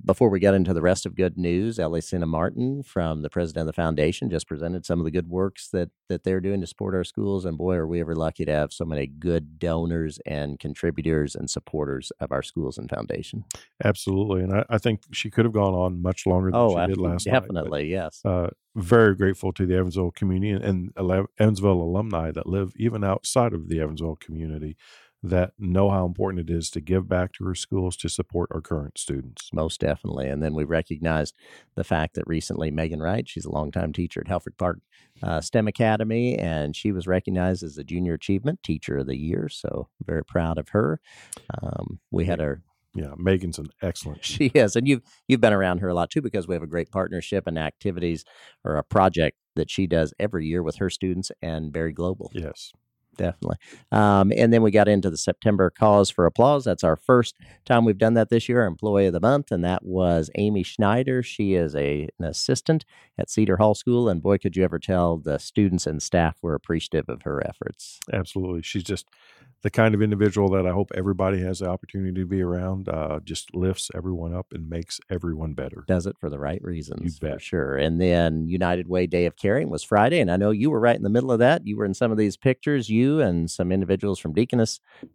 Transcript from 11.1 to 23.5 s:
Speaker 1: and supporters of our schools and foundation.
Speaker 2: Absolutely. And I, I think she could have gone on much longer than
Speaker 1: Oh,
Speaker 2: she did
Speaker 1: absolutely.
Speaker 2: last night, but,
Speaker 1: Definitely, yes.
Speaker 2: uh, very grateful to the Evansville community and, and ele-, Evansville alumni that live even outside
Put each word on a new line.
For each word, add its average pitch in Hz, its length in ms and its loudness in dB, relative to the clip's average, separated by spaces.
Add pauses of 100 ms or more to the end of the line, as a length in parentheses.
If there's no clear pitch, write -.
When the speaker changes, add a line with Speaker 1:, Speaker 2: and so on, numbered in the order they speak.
Speaker 1:
and - 140 -8
supporters 69 720 -6
of 71 100 -6
our 67 100 -2
schools 67 360 -6
and - 120 -10
foundation. - 360 -6 (580)
Speaker 2:
Absolutely. 98 600 0
And 95 100 -2
I, 104 160 0
I 113 80 2
think 107 240 0 (100)
she - 200 -8
could 117 140 4
have 113 80 0
gone 101 200 2
on 90 280 0
much 92 260 -2
longer 92 240 4
than 117 80 2
Speaker 1:
Oh, 117 100 6
Speaker 2:
she 92 60 2
did 85 60 2
Speaker 1:
absolutely. 90 300 0
Speaker 2:
last 87 140 -2
night, - 80 -2
but, 127 80 4
Speaker 1:
Definitely, 78 500 -4
yes. 90 320 -6
Speaker 2:
uh, 90 260 0 (260)
very 107 400 6
grateful 95 380 0
to 95 120 -2
the 90 100 2
Evansville 90 360 0
community 95 400 0
and, 95 120 -2
and 92 340 -2
ele-, 95 280 0 (140)
Evansville 101 420 4
alumni 85 500 -2
that 80 160 -8
live 95 300 -2
even 110 260 0
outside 107 500 0